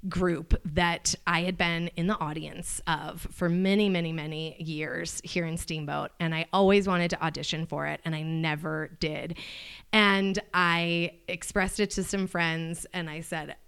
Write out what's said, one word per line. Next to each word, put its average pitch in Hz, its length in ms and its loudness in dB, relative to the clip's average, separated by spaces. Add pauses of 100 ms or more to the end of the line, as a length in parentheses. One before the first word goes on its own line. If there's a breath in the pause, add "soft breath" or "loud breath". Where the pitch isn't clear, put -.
group 170 460 2 (100)
that 170 480 2 (140)
I 170 160 4
had 180 160 -2
been 170 380 2
in 170 100 0
the 214 140 2
audience 156 680 -6
of 160 460 -4
for 175 160 0
many, 190 400 4
many, 170 240 0
many 156 500 -6
years 156 640 -6
here 175 200 -2
in 165 120 -4
Steamboat. 147 640 -6
And 165 120 0
I 160 200 -2
always 196 340 6
wanted 175 240 2
to - 120 -2
audition 160 440 -4
for 147 200 -4
it, 151 180 -4
and 165 100 -2
I 156 80 -4
never 156 800 -2
did. 151 380 -4 (540 loud breath)
And 196 460 4 (160)
I 170 600 2 (120)
expressed 190 540 -2
it 202 120 2
to 190 120 -2
some 190 240 -2
friends, 165 640 -2
and 165 180 -6
I 156 120 -10
said 156 340 -8 (120)